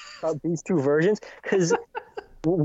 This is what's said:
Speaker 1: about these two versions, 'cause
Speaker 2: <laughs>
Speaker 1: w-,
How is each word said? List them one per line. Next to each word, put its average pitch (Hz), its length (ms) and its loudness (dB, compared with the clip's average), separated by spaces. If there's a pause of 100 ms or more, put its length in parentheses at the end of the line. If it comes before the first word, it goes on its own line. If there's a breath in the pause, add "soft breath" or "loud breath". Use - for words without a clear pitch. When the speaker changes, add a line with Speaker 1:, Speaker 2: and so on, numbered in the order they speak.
(220)
Speaker 1:
about 160 200 -2
these 160 200 -4
two 185 160 0
versions, 156 400 2 (240 loud breath)
'cause 180 280 2
Speaker 2:
<laughs> - 720 -6
Speaker 1:
w-, 175 220 2